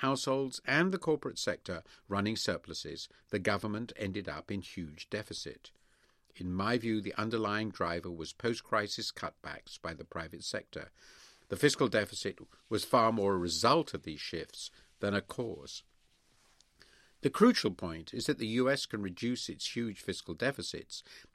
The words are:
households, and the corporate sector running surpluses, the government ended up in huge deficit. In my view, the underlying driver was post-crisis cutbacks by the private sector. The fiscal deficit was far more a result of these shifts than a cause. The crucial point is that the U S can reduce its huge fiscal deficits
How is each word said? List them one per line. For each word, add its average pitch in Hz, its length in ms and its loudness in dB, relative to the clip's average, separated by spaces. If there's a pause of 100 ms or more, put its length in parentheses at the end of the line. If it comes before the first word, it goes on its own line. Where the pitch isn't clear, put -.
households, 135 640 0
and 160 280 4
the 185 80 -2
corporate 151 400 0
sector 90 420 -4 (260)
running 101 280 2
surpluses, - 760 -4 (220)
the 104 80 2
government 104 560 0
ended 95 340 -4
up 76 220 -8
in 98 100 -2
huge 78 480 -10
deficit. - 640 -8 (640)
In 90 180 -6
my 104 240 2
view, 113 240 2
the 98 140 -6
underlying 107 560 0
driver 87 400 -2
was 80 200 -8
post-crisis 110 800 -2
cutbacks - 720 -10
by 82 140 -6
the - 100 -12
private 82 380 -8
sector. - 480 -8 (580)
The - 80 0
fiscal 143 300 6
deficit 104 500 0 (320)
was 107 160 0
far 113 260 6
more 101 220 4
a 92 60 2
result 98 560 4
of - 80 -6
these 78 180 -8
shifts - 480 -8 (300)
than 101 160 2
a 98 60 4
cause. 92 600 -8 (1400)
The 143 80 4
crucial 214 420 8
point 82 420 -6
is 123 120 -4
that 147 140 0
the 120 80 -2
U 123 220 4
S 135 180 0
can 107 140 -4
reduce 117 460 -2
its - 280 -6
huge 117 240 -4
fiscal - 340 -6
deficits - 720 -4 (320)